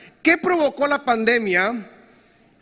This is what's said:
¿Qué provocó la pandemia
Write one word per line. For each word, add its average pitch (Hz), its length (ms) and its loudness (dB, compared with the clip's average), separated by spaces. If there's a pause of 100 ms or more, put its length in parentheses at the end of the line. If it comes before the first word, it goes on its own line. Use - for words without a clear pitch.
(240)
¿Qué 339 140 4
provocó 320 500 0
la 285 160 -2
pandemia 220 840 0 (760)